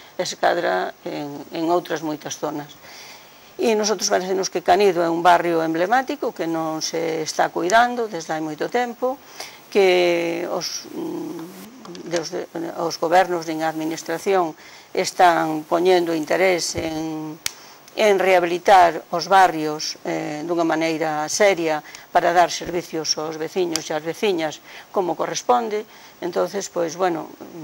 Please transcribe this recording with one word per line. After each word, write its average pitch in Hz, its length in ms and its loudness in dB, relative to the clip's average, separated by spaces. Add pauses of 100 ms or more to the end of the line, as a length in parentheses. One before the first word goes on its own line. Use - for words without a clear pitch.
(160)
e 180 80 -4
se 180 160 -8
cadra 180 640 0
en, 156 240 -8 (240)
en 165 160 -2
outras 170 320 0
moitas 151 400 -8
zonas. 147 320 -6 (880)
E 240 160 2
nosotros 208 360 0
parecenos 185 400 0
que 175 120 -4
Canido 180 400 4
é 165 80 0
un 170 120 0
barrio 170 400 4
emblemático 226 680 0
que 165 160 -6
non 160 320 -2
se 160 440 -4
está 160 280 0
cuidando 226 560 2
desde 165 280 -6
hai 160 80 -4
moito 156 280 -6
tempo, 247 480 -2 (480)
que 175 800 2
os, - 440 -6
mm, 180 1160 -10
de 170 120 -4
os, 151 120 -6
de, 180 100 -6 (380)
os 165 200 -4
gobernos 175 480 2
nin 160 160 -4
a 160 80 0
administración 160 840 -2 (400)
están 165 720 2
poñendo 175 480 2
interés 170 640 0
en, 160 560 -6 (600)
en 202 240 4
rehabilitar 175 960 6
os 175 160 -4
barrios, 160 720 4
eh, 160 400 -4
dunha 170 240 0
maneira 156 640 -2
seria 170 480 2 (320)
para 175 240 4
dar 170 160 6
servicios 165 640 -4
aos 156 240 -6
veciños 165 480 -4
e 160 80 -4
ás 156 80 -4
veciñas 165 560 -2 (320)
como 175 240 -2
corresponde. 214 720 -2 (320)
Entonces, 185 480 -4
pois, 170 320 -4
bueno, 170 320 -2 (320)